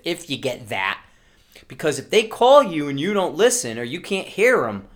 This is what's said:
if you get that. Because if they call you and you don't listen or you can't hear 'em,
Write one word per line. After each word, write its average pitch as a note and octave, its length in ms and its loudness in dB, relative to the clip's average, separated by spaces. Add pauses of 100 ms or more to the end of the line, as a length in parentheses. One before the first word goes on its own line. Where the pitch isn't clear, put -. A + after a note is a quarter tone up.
if E3+ 260 -6
you C3 80 -4
get A#2 320 -6
that. G2 320 -4 (640)
Because C#3 300 -4
if - 140 -12
they G#3 100 4
call B3+ 400 6
you D#3+ 260 -2
and C#3 120 -6
you G3+ 160 -2
don't E3+ 200 -2
listen D#3 440 0
or A#2+ 40 -6
you B2 160 -8
can't F#3+ 280 -6
hear G#3 380 2
'em, G2+ 300 -8